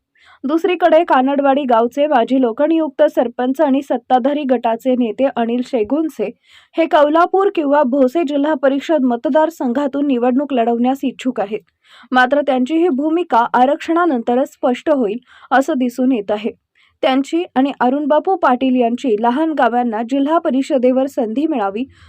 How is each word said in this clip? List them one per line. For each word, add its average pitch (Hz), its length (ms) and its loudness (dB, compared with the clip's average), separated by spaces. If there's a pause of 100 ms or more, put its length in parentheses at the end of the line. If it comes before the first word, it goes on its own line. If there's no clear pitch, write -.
(440)
दुसरीकडे 330 600 2
कानडवाडी 277 600 2
गावचे 240 440 2
माजी 262 340 2
लोकनियुक्त 302 640 0
सरपंच 254 560 -2
आणि 277 200 2
सत्ताधारी 277 640 -2
गटाचे 247 520 0
नेते 247 400 -2
अनिल 233 300 -2
शेगुनसे 254 640 -4 (460)
हे 330 100 2
कौलापूर 339 680 2
किंवा 294 320 2
भोसे 269 360 0
जिल्हा 285 300 -2
परिषद 277 520 0
मतदारसंघातून 285 1000 -2
निवडणूक 254 460 0
लढवण्यास 240 500 0
इच्छुक 254 360 -6
आहेत, 202 220 -6 (500)
मात्र 254 300 2
त्यांची 277 360 -2
ही 339 140 2
भूमिका 294 640 0
आरक्षणानंतरच 277 1000 0
स्पष्ट 262 360 -2
होईल 240 280 0 (340)
असं 269 260 2
दिसून 254 340 0
येत 214 200 -2
आहे. 214 200 -4 (520)
त्यांची 277 400 0 (120)
आणि 269 240 0
अरुणबापू 294 560 0
पाटील 262 400 0
यांची 240 340 0 (100)
लहान 247 340 0
गावांना 240 500 0
जिल्हा 277 340 0
परिषदेवर 262 680 0
संधी 269 420 -4
मिळावी, 226 360 -4 (260)